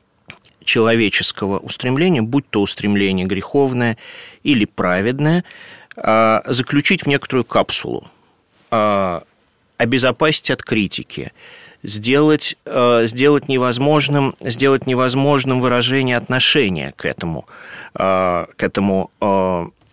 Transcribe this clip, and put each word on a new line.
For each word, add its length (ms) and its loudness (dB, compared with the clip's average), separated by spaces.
человеческого 920 0
устремления, 640 0
будь 260 -2
то 140 0
устремление 640 0
греховное 680 0
или 220 2
праведное, 800 0
а, 500 2
заключить 560 0
в 40 -6
некоторую 380 0
капсулу, 600 -2
а, 520 0
обезопасить 720 0
от 120 -4
критики, 720 -4
сделать, 720 2
э, 400 2
сделать 420 2
невозможным, 920 0
сделать 460 0
невозможным 760 0
выражение 560 0
отношения 800 0
к 80 -8
этому, 400 -6
э, 600 0
к 80 -6
этому, 480 -2
э, 440 0